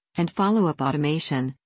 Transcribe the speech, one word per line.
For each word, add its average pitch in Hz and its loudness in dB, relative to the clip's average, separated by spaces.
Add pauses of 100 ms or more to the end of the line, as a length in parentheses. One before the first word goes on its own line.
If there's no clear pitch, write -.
(160)
and 170 -2
follow-up 196 2
automation, 139 -2 (100)